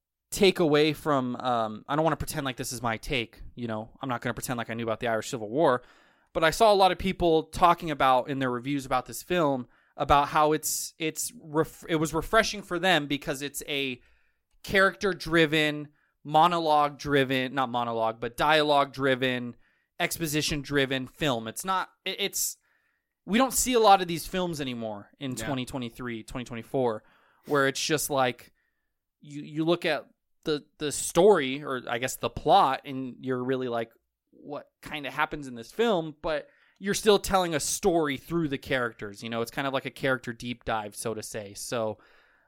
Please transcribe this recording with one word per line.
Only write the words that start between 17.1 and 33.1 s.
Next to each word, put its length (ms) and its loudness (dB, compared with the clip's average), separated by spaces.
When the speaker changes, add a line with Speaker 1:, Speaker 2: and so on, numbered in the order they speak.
Speaker 1:
not 160 -2
monologue, 500 -2
but 160 -8
dialogue-driven, 1160 2
exposition-driven 1080 -2
film. 420 -2
It's 160 -10
not, 240 -2
it, 140 -6
it's, 380 -4
we 140 0
don't 160 2
see 200 0
a 60 6
lot 220 8
of 60 -4
these 180 -6
films 340 -4
anymore 480 -8
in 180 -8
Speaker 2:
Yeah. 100 -8
Speaker 1:
twenty 180 -4
twenty-three, 600 -8
twenty 200 -10
twenty-four, 580 -2
where 220 2
it's 160 -2
just 260 -2
like, 420 -2
you, 220 -14
you 220 -4
look 200 2
at 220 -2
the, 200 -2
the 140 -4
story, 720 4
or 240 -6
I 100 -2
guess 180 -4
the 140 -4
plot, 540 4
and 360 -8